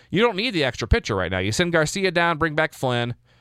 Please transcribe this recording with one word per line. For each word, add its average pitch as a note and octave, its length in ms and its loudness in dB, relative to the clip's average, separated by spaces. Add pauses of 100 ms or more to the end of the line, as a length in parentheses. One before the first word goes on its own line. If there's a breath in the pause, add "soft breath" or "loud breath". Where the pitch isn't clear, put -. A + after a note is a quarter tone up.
You F3+ 120 2
don't A#3 140 2
need A3+ 160 -2
the D#3 140 0
extra A#2+ 200 -4
pitcher A3+ 300 2
right F2+ 160 -2
now. F#2 80 0
You G2 140 0
send F3 180 0
Garcia F3 400 0
down, E3+ 260 2
bring D3+ 180 -2
back D#3 180 -2
Flynn, A#2+ 420 -2 (260 soft breath)